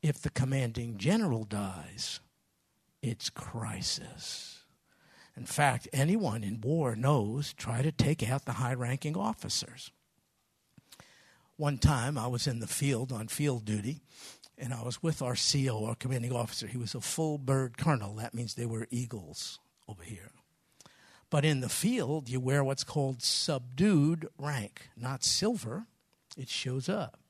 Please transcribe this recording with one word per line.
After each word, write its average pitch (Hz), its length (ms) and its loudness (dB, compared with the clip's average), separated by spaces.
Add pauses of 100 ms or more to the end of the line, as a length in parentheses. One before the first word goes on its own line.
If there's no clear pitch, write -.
If 151 180 2
the - 120 -2
commanding 123 640 0
general 151 460 2
dies, 101 760 -6 (840)
it's 113 260 -4
crisis. - 1200 -6 (880)
In 120 100 -10
fact, 131 460 2
anyone 143 520 2
in 107 180 -4
war 135 340 0
knows, 127 580 2
try 120 280 -2
to 156 100 2
take 151 380 2
out 135 160 0
the 123 80 -4
high-ranking 131 640 -2
officers. - 720 -4 (1700)
One 147 240 2
time, 139 400 4
I 113 80 -2
was 123 180 -2
in 120 140 0
the 117 80 -6
field 131 440 0
on 117 180 -6
field 131 360 0
duty, 107 360 -2 (580)
and 127 140 -4
I 120 100 -6
was 123 180 -6
with 160 220 0
our 123 120 0
C 135 340 2
O, 110 160 -2
our 117 100 -2
commanding 123 380 -2
officer. 117 340 -2
He 113 100 -6
was 117 160 -4
a 127 80 -6
full 156 380 0
bird 131 380 0
colonel. 107 380 0
That 113 200 -8
means 117 180 -4
they 120 140 -4
wear 113 240 -4
eagles 113 680 -6 (280)
over 98 160 -14
here. - 280 -14 (1000)
But 147 140 6
in 143 160 6
the 123 80 -2
field, 156 600 2
you 127 100 0
wear 135 240 4
what's 135 200 0
called 135 400 -2
subdued 151 1040 4 (100)
rank, 139 580 -4
not 127 280 -6
silver. 202 640 0 (500)
It 131 120 -8
shows 131 400 -2
up. 190 300 -4 (100)